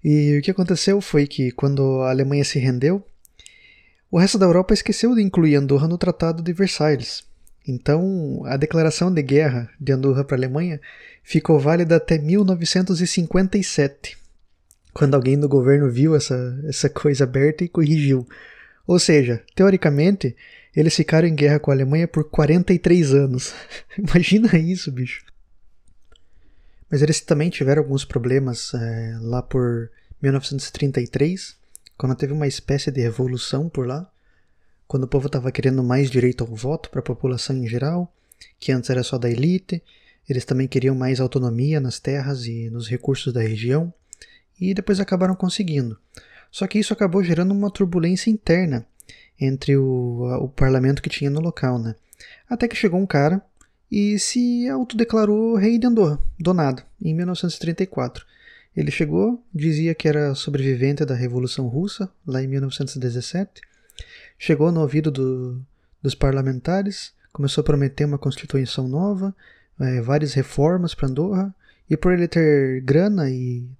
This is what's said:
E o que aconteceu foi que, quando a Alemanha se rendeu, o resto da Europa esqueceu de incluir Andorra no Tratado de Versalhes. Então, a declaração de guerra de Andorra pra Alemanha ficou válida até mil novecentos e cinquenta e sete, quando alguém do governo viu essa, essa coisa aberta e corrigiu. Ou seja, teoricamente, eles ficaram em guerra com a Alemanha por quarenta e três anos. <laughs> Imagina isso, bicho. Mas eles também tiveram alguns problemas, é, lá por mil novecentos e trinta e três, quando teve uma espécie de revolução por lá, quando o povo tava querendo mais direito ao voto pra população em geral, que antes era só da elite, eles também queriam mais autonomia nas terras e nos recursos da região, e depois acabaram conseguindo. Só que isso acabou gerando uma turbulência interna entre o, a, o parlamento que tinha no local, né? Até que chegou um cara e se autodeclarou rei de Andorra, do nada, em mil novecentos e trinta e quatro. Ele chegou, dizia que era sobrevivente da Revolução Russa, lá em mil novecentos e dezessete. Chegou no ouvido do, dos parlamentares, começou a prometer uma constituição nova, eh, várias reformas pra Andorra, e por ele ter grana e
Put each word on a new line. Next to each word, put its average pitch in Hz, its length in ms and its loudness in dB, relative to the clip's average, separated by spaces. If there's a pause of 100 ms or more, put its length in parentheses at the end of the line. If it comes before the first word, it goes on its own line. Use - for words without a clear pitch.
E 147 360 4
o 143 40 0
que 196 80 -2
aconteceu 185 500 0
foi 147 260 0
que, 127 240 -2
quando 135 520 0
a 127 80 0
Alemanha 139 340 2
se 143 140 -2
rendeu, 131 460 0 (1040)
o 175 80 2
resto 190 200 4
da 190 80 6
Europa 180 260 4
esqueceu 226 420 0
de 226 60 4
incluir 165 360 4
Andorra 139 300 2
no 170 120 -2
Tratado 165 440 -2
de 175 100 -4
Versalhes. 151 720 -2 (420)
Então, 151 800 -2
a 127 100 -4
declaração 160 560 0
de 160 80 2
guerra 135 480 2 (100)
de 135 140 -2
Andorra 135 320 2
pra 139 120 -2
Alemanha 143 440 -4 (420)
ficou 156 380 2
válida 165 360 4
até 160 200 2
mil 160 260 2
novecentos 185 600 0
e 180 40 0
cinquenta 185 520 0
e 185 60 0
sete, - 520 -2 (800)
quando 143 200 2
alguém 135 240 4
do 147 80 2
governo 139 440 4
viu 147 260 4
essa, 127 500 -2
essa 143 220 -2
coisa 143 360 2
aberta 139 400 0
e 175 40 -6
corrigiu. 143 580 2 (640)
Ou 180 100 4
seja, 127 460 4 (100)
teoricamente, 180 800 2 (400)
eles 156 220 2
ficaram 160 320 4
em 160 60 0
guerra 147 240 4
com 147 120 -2
a 139 40 4
Alemanha 139 340 0
por 156 160 -2
quarenta 160 480 2
e 175 60 4
três 170 340 4
anos. 135 400 2 (240)
<laughs> - 220 -20
Imagina 196 580 4
isso, 165 340 0
bicho. 127 320 -8 (1700)
Mas 143 120 2
eles 151 180 2
também 160 300 0
tiveram 147 320 2
alguns 135 240 -2
problemas, 123 680 -2
é, 113 480 -6
lá 117 220 -4
por 120 480 -2 (320)
mil 135 100 2
novecentos 139 360 -4
e - 40 -16
trinta 139 300 -2
e 120 40 -4
três, 156 480 -2 (440)
quando 131 160 -2
teve 139 180 -4
uma 151 140 -2
espécie 139 440 -4
de 131 120 -4
revolução 127 640 -4
por 131 180 -6
lá, 151 240 -8 (760)
quando 131 180 -4
o 123 40 -10
povo 139 200 -2
tava 131 240 -4
querendo 131 320 0
mais 127 260 2
direito 123 320 2
ao 113 120 -8
voto 127 340 -6
pra 135 140 -6
população 123 520 -4
em 123 140 -4
geral, 151 420 -4 (480)
que - 140 -2
antes 123 160 -2
era 127 140 0
só 127 160 -4
da 120 120 -2
elite, 170 520 -2 (440)
eles 127 200 -4
também 131 200 0
queriam 131 280 0
mais 127 260 -2
autonomia 127 580 0
nas 127 220 -4
terras 135 460 -6
e 117 240 -8
nos 117 180 -10
recursos 123 460 -4
da 120 80 0
região, 123 500 -2 (680)
e 185 140 -2
depois 196 260 -2
acabaram 185 360 0
conseguindo. 156 640 -4 (520)
Só - 160 -6
que 208 120 -2
isso 214 140 0
acabou 196 300 0
gerando 175 300 0
uma 202 180 0
turbulência 180 600 0
interna 165 560 0 (520)
entre 135 380 0
o, 123 540 -2
a, 123 80 -4
o 131 100 -4
parlamento 131 540 2
que - 80 -6
tinha 143 200 -4
no 147 100 -2
local, 135 380 -4
né? 113 160 -6 (540)
Até 240 180 -2
que 233 100 -6
chegou 180 220 0
um 196 80 0
cara 156 360 2 (480)
e 208 280 0
se 240 500 -2
autodeclarou 226 880 0
rei 220 220 2
de 226 80 0
Andorra, 196 320 2 (200)
do 170 140 0
nada, 139 300 0 (180)
em 160 140 -2
mil 175 120 -2
novecentos 175 300 -4
e - 40 -16
trinta 170 220 -4
e 185 40 0
quatro. - 400 -8 (500)
Ele 147 140 -2
chegou, 185 520 0 (120)
dizia 160 400 0
que 160 140 -2
era 147 260 0
sobrevivente 135 680 -2
da 131 100 -2
Revolução 123 540 -4
Russa, 185 420 -6 (160)
lá 131 160 -4
em 135 40 -4
mil 135 140 -4
novecentos 135 360 -6
e - 20 -8
dezessete. 127 600 -6 (800)
Chegou 156 320 0
no 165 100 0
ouvido 151 300 0
do, 127 500 -6 (420)
dos 135 120 -2
parlamentares, 135 960 -2 (200)
começou 143 300 -2
a - 20 -2
prometer 143 400 0
uma 143 140 -2
constituição 135 680 -4
nova, 190 480 -2 (460)
eh, 127 200 0
várias 143 320 0
reformas 156 640 0
pra 135 140 -2
Andorra, 185 460 -2 (360)
e 156 60 2
por 180 160 2
ele 175 160 2
ter 143 540 2
grana 156 480 2
e 123 380 -6 (120)